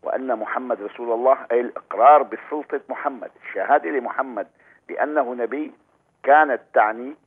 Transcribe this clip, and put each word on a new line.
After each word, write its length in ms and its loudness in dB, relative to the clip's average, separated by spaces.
وأن 320 -4
محمد 460 -6
رسول 300 -8
الله، 260 2
أي 80 4
الإقرار 640 4
بسلطة 560 -8
محمد. 420 -8
الشهادة 420 0
لمحمد 580 -6
بأنه 460 -2
نبي 380 -6
كانت 380 4
تعني 420 0